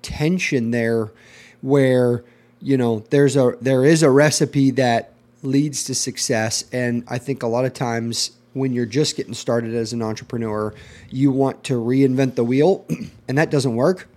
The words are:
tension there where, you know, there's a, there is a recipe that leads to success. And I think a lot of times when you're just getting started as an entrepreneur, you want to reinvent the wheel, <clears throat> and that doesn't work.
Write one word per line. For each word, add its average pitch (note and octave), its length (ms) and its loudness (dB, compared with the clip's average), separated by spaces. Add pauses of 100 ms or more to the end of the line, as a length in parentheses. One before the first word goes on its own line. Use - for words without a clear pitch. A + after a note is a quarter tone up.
tension D3+ 680 -2
there A2+ 400 -2 (500)
where, B2+ 600 2 (380)
you C3+ 160 0
know, A#2 340 0
there's C#3+ 260 4
a, B2+ 240 2
there B2+ 240 2
is D#3 180 6
a C#3+ 80 6
recipe C#3 640 4
that A#2+ 400 0 (300)
leads C#3 420 -2
to C3 100 -6
success. - 800 -4
And A#2+ 360 -2
I B2 100 -6
think B2 240 -6
a B2 40 -4
lot A#2+ 180 0
of B2+ 100 -4
times A#2 580 -4 (220)
when C3+ 180 -2
you're A#2+ 140 -2
just C#3 300 -2
getting - 180 -8
started A#2 400 -4
as A2+ 180 -4
an A#2 100 -4
entrepreneur, G#2+ 720 -6 (380)
you C3+ 200 2
want C3 340 -2
to C3+ 100 -2
reinvent B2+ 600 2
the A#2+ 100 0
wheel, C#3+ 400 2 (220)
<clears throat> - 220 -20
and C3 100 -2
that D#3 120 2
doesn't B2+ 260 0
work. E3+ 400 0